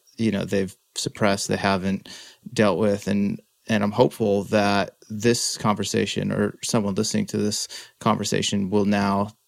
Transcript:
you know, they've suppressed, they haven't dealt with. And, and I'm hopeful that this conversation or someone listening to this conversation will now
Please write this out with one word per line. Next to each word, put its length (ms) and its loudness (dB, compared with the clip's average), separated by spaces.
you 160 2
know, 120 -2
they've 300 -2
suppressed, 520 0
they 80 0
haven't 520 0
dealt 260 4
with. 300 0
And, 320 0
and 160 2
I'm 80 -2
hopeful 520 2
that 520 0
this 500 0
conversation 760 -2
or 300 -2
someone 340 -2
listening 300 -2
to 100 -6
this 320 -2
conversation 680 0
will 140 2
now 480 0